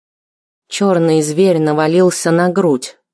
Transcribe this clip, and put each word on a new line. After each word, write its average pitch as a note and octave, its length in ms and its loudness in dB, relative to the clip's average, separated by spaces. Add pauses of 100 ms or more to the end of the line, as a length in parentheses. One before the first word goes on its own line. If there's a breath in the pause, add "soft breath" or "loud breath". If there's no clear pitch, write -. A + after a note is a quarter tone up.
(680)
Чёрный E3 540 0
зверь E3 360 0
навалился D#3+ 720 0
на E3 180 0
грудь, D#3+ 500 -2 (160)